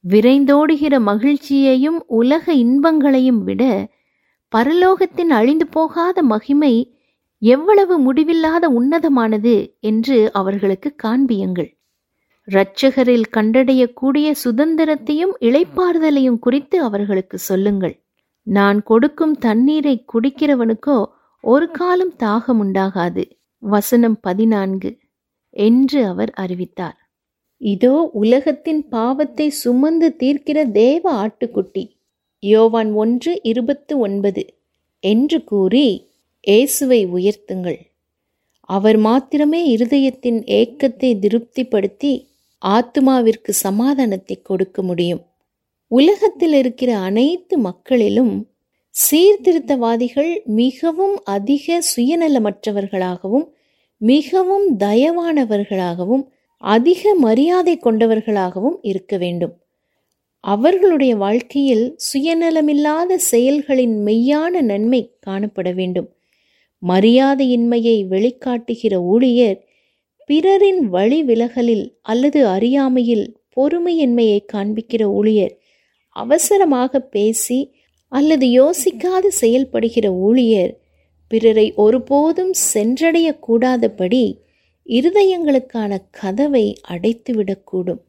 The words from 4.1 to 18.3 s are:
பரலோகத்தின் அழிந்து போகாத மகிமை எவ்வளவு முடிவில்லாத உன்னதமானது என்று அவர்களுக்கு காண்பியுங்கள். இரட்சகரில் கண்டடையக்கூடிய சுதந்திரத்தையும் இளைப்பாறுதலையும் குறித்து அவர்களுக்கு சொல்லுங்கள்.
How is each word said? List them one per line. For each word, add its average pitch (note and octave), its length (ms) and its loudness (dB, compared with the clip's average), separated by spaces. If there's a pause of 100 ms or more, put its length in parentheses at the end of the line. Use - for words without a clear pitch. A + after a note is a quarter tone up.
பரலோகத்தின் F4 760 0
அழிந்து C4+ 340 2
போகாத E4 560 -2
மகிமை B3+ 720 0 (440)
எவ்வளவு F4 600 2
முடிவில்லாத D#4+ 720 0
உன்னதமானது A#3+ 1120 0
என்று A3+ 520 2
அவர்களுக்கு G3 680 -2
காண்பியுங்கள். G#3+ 760 -4 (720)
இரட்சகரில் A#3+ 840 2
கண்டடையக்கூடிய B3+ 1000 0 (120)
சுதந்திரத்தையும் D4+ 960 -2
இளைப்பாறுதலையும் D4 960 0
குறித்து C#4 440 -2
அவர்களுக்கு G3+ 560 -4
சொல்லுங்கள். G3 640 -4 (400)